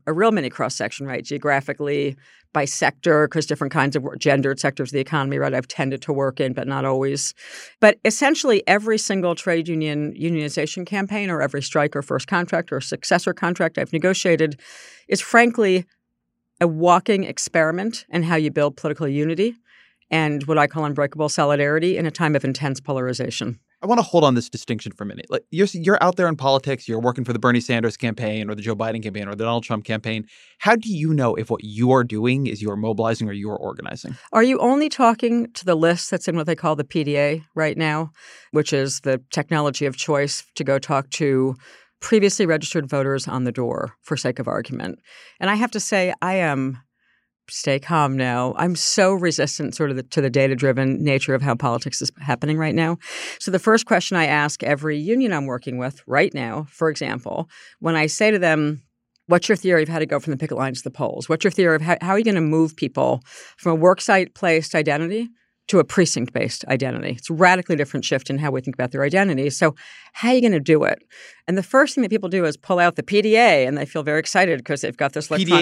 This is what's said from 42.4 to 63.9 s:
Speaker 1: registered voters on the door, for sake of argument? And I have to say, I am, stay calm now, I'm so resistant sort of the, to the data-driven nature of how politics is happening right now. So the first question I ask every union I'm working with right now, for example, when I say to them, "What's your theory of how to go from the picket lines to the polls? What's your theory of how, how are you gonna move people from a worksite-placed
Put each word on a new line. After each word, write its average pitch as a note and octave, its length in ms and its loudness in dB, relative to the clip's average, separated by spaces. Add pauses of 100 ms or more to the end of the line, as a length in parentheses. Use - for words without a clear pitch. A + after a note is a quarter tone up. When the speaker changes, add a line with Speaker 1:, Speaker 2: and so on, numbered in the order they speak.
Speaker 1:
registered D#3 440 -2
voters C3+ 380 -2
on B2+ 160 -4
the B2 80 -2
door, A#2+ 500 -4
for - 140 -6
sake B2+ 240 -4
of B2 80 -8
argument? - 520 -6 (400)
And F#3+ 100 0
I G#3 60 2
have A#3 160 0
to G#3+ 80 -4
say, F#3 420 0
I F#3 140 0
am, C3+ 440 0 (680)
stay C#3 300 -2
calm C#3+ 380 0
now, B2+ 400 0
I'm F3 180 0
so F#3+ 380 2
resistant D#3+ 600 -2
sort D3+ 160 -2
of C3+ 60 -4
the, B2+ 80 -6
to - 160 -4
the C3+ 100 2
data-driven C3+ 720 2
nature C#3 320 0
of C3 80 0
how C#3 140 0
politics - 460 -2
is B2+ 180 -6
happening D3 380 -2
right D#3 180 -2
now. E3 220 0 (420)
So - 120 -8
the F#3 60 2
first A3 280 2
question F#3 320 0
I D#3+ 80 4
ask D3 380 0
every D3 340 -2
union A3 340 0
I'm D3 140 -2
working B2 320 -6
with B2+ 300 -6
right C#3 260 2
now, B2+ 360 -6
for D#3+ 200 -2
example, C#3 600 -6 (300)
when E3 160 -2
I D#3 120 2
say G#3+ 240 2
to G#3+ 60 2
them, D#3 460 0 (440)
"What's F3 200 4
your G#3+ 80 4
theory E3+ 280 4
of D3+ 40 -2
how E3 120 -4
to D#3 60 -2
go D3 140 -2
from D#3 120 -4
the C3+ 60 -2
picket C#3 200 -6
lines B2+ 220 -4
to - 100 -10
the B2+ 40 -10
polls? B2+ 360 -4
What's D#3+ 160 0
your F#3+ 60 2
theory E3+ 260 4
of D3+ 40 -6
how, E3+ 200 2
how F3 80 -2
are G3 100 4
you A3+ 60 2
gonna G3 160 2
move D#3+ 340 2
people B2+ 460 0 (340)
from E3 240 0
a - 20 -2
worksite-placed F3+ 920 2